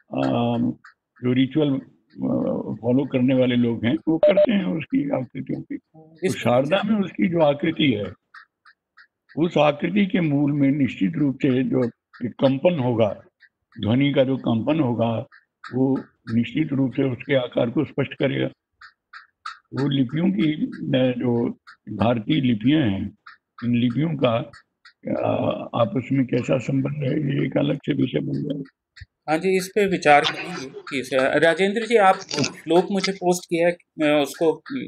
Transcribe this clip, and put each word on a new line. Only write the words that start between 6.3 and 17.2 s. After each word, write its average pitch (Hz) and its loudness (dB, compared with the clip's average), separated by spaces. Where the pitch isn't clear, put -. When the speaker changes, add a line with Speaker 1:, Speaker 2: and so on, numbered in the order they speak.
Speaker 1:
शारदा 143 2
में 208 0
उसकी 180 -2
जो 170 2
आकृति 151 2
है, 101 -2
उस 165 0
आकृति 170 2
के 190 0
मूल 147 2
में 139 2
निश्चित 151 0
रूप 143 0
से 131 2
जो 127 0
एक 117 -6
कंपन 254 2
होगा, 113 0
ध्वनि 131 2
का 135 4
जो 131 -2
कंपन 123 -2
होगा, 117 -2
वो 131 0
निश्चित 120 0
रूप 135 0
से 135 -2
उसके 135 -2